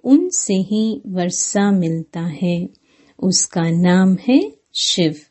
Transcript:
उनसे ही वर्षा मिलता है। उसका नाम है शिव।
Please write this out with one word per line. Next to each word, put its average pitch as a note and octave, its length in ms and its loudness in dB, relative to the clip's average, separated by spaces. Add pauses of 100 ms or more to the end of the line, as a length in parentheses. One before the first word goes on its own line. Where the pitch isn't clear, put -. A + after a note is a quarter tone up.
उनसे D4 500 0
ही G#3+ 520 -2
वर्षा F#3 640 -2
मिलता E3 500 -2
है। F3 480 -4 (500)
उसका E3+ 520 0
नाम F3+ 460 4 (120)
है E4+ 240 2 (220)
शिव। D#3 420 -2 (140)